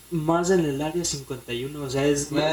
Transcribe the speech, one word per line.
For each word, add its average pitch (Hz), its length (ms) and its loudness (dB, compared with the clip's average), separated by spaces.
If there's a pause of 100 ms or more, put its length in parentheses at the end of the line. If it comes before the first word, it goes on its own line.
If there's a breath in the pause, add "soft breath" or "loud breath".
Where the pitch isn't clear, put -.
(100)
más 170 400 2
en 180 140 6
el 139 160 -2
Área 160 240 -2
cincuenta 135 480 -6
y 120 120 -4
uno? 147 180 -8
O 135 80 -6
sea, 139 160 0
es, 147 260 0
me, 147 80 0
me 151 120 2